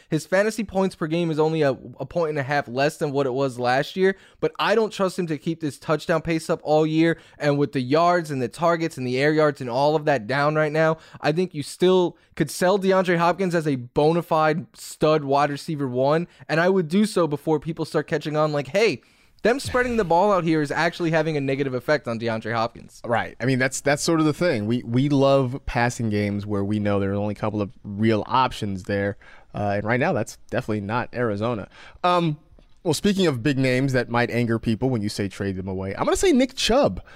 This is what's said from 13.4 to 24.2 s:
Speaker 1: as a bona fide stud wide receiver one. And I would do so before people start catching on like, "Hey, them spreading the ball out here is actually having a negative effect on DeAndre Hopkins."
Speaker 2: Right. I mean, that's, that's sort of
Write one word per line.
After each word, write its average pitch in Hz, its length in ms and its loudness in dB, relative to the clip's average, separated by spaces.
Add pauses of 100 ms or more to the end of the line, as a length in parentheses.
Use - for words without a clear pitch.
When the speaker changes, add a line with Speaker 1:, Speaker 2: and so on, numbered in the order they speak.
Speaker 1:
as 160 140 0
a 143 80 0
bona 147 460 0
fide 156 520 0
stud 156 520 0
wide 139 240 2
receiver 143 400 -6
one. 139 360 0 (220)
And 156 140 0
I 180 80 4
would 190 180 2
do 196 180 2
so 185 220 2
before 147 320 -2
people 165 240 -6
start 147 240 -2
catching 151 300 -4
on 151 160 0
like, 147 140 -2
"Hey, 190 340 0 (400)
them 240 180 2
spreading 247 360 -2
the 220 80 2
ball 180 300 2
out 180 100 2
here 160 180 2
is 143 80 -2
actually 165 420 -2
having 160 260 0
a 143 40 -2
negative 135 320 -2
effect 139 340 -2
on 117 120 -4
DeAndre 113 340 -4
Hopkins." - 520 -6
Speaker 2:
Right. 110 360 -2
I 117 40 -2
mean, 131 140 2
that's, 127 200 -2
that's 143 240 0
sort 165 160 2
of 156 60 2